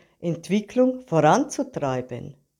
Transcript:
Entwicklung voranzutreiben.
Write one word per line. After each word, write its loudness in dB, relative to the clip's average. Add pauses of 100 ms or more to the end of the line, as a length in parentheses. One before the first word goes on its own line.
(200)
Entwicklung 0
voranzutreiben. 0 (240)